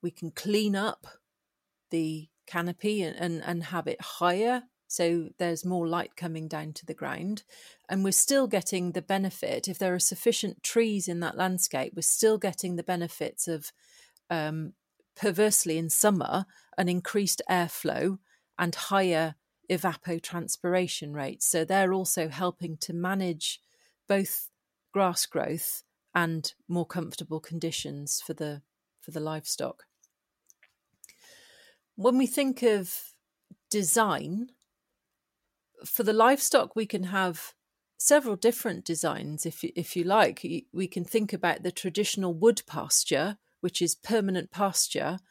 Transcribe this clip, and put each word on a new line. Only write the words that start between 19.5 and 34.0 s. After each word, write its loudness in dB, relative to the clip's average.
evapotranspiration -2
rates. -2
So 2
they're 4
also 0
helping -4
to -8
manage -2
both 0
grass 2
growth -4
and 0
more 0
comfortable -8
conditions -6
for -6
the, -6
for -20
the -6
livestock. -6
When 4
we 4
think 0
of 2
design, 0